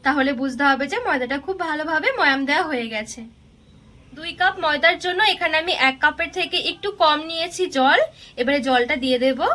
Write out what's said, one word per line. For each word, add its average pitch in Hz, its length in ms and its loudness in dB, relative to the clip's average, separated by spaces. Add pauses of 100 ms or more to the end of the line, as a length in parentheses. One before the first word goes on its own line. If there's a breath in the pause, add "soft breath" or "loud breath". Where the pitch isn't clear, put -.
তাহলে 277 260 2 (100)
বুঝতে 269 280 -2
হবে 269 240 2
যে 427 140 -2
ময়দাটা 269 300 0 (100)
খুব 381 100 -4 (100)
ভালোভাবে 311 420 -2 (100)
ময়াম 277 300 2
দেওয়া 311 220 2
হয়ে 240 240 -4
গেছে। 220 260 -10 (920)
দুই 320 180 -10 (100)
কাপ 381 140 2 (100)
ময়দার 311 400 2
জন্য 359 160 -2 (140)
এখানে 320 280 -2
আমি 349 100 -2 (160)
এক 262 140 0
কাপের 302 360 0
থেকে 349 200 -2 (120)
একটু - 180 -6 (140)
কম 302 160 4 (120)
নিয়েছি 330 320 -4 (140)
জল। 269 220 4 (420 loud breath)
এবারে 277 180 2 (100)
জলটা 247 360 2
দিয়ে 254 200 2
দেব। 262 160 2 (140)